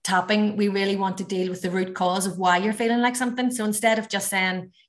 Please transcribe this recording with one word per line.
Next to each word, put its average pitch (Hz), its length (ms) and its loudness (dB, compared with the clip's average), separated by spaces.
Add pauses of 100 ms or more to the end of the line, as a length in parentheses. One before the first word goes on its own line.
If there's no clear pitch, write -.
tapping, 208 540 2
we 202 100 2
really 196 280 0
want 190 220 -2
to 190 60 -6
deal 185 260 -2
with 180 120 -8
the 180 100 -2
root 185 220 -2
cause 185 320 0
of 180 120 -4
why 180 200 4
you're 208 160 0
feeling 233 280 2
like 247 140 2
something. 247 360 -2
So 220 140 -4
instead 220 340 2
of 214 100 -8
just 202 200 -4
saying, 185 420 -2 (180)